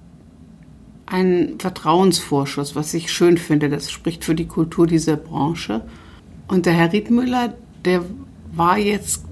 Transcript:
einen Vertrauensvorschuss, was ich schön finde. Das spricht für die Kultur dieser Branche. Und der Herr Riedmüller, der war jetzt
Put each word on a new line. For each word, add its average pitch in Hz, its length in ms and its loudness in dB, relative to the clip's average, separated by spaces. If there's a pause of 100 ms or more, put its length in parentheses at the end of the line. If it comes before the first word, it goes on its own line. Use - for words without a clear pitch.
(1080)
einen 185 540 2
Vertrauensvorschuss, 156 1120 0
was 151 200 -4
ich 165 180 -6
schön 175 240 6
finde. 147 320 0
Das 147 220 -6
spricht - 340 -8
für 160 100 0
die 165 120 -2
Kultur 165 400 0
dieser 160 300 2
Branche. 165 680 -4 (680)
Und 180 180 2
der 175 60 4
Herr 170 200 4
Riedmüller, 240 640 0 (300)
der 180 200 2 (480)
war 170 260 2
jetzt 202 540 -2